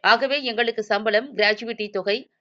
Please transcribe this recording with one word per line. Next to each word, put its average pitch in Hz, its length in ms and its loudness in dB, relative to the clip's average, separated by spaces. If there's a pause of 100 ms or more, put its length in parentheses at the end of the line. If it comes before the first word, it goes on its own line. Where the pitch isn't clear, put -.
ஆகவே, 269 420 2
எங்களுக்கு 226 400 -2
சம்பளம், 214 520 0
கிராஜுவிட்டி 214 540 0
தொகை 202 400 -4 (120)